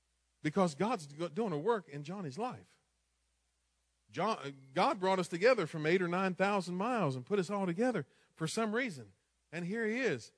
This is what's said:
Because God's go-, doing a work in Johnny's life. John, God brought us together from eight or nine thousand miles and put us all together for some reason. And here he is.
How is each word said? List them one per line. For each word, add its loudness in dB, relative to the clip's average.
Because 2
God's -2
go-, -6
doing -4
a -2
work 0
in -10
Johnny's -10
life. -8
John, 0
God 2
brought 2
us -2
together 4
from -4
eight 6
or 0
nine 0
thousand 2
miles 0
and -8
put 0
us -2
all 0
together 0
for -2
some 0
reason. -4
And -6
here -2
he 0
is. -2